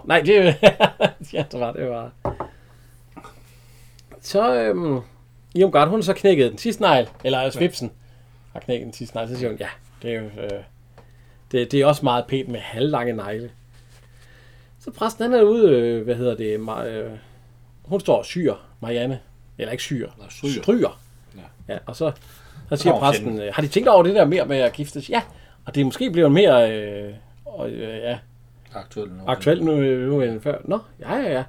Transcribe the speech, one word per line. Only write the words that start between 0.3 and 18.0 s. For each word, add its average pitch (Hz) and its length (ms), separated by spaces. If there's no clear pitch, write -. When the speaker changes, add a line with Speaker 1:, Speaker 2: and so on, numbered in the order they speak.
Speaker 1:
<laughs> - 960
ja, 151 180
det 127 80
var, 117 120
det 123 180
var... 117 220
Så... 233 340
Øhm, 180 440
Irmgard, 156 340
hun 220 100
har 196 40
så 185 100
knækket 160 380
den 104 60
sidste - 240
negl, 139 260
eller 131 180
Speaker 2:
Ja. 135 80
Speaker 1:
Svipsen 143 420
har - 60
knækket 123 260
den 113 80
sidste - 240
negl, 113 120
så 127 80
siger 123 120
hun, 107 100
ja, 85 80
det 117 140
er 113 60
jo... 110 40
Øh, 104 380
det, 123 200
det 143 100
er 135 40
også 143 200
meget 120 220
pænt 131 220
med 117 100
halvlange 120 540
negle. 110 360
Så - 120
præsten, 220 320
han 240 100
er 233 100
ude, 214 280
øh, 117 320
hvad 117 120
hedder 120 200
det, 107 220
Ma-, 110 280
øh, 113 260
hun 185 140
står 131 180